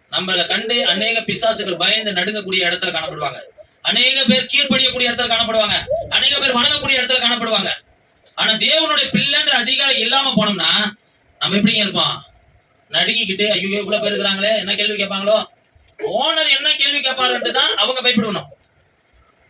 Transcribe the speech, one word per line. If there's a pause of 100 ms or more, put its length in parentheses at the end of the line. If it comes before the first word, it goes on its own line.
(100)
நம்மளை
கண்டு
அநேக
பிசாசுகள்
பயந்து
நடுங்கக்கூடிய
இடத்துல
காணப்படுவாங்க. (420)
அநேக
பேர்
கீழ்ப்படியக்கூடிய
இடத்துல
காணப்படுவாங்க, (320)
அநேக
பேர்
வணங்கக்கூடிய
இடத்துல
காணப்படுவாங்க. (640)
ஆனா
தேவனுடைய
பிள்ளைன்ற
அதிகாரம்
இல்லாம
போனோம்னா (680)
நம்ம
எப்படிங்க
இருப்போம்? (680)
நடுங்கிக்கிட்டு,
"ஐயோ,
இவ்வளவு
பேர்
இருக்கிறாங்களே,
என்ன
கேள்வி
கேட்பாங்களோ?" (540)
ஓனர்
என்ன
கேள்வி
கேட்பாருன்ட்டு
தான்
அவங்க
பயப்படணும். (1000)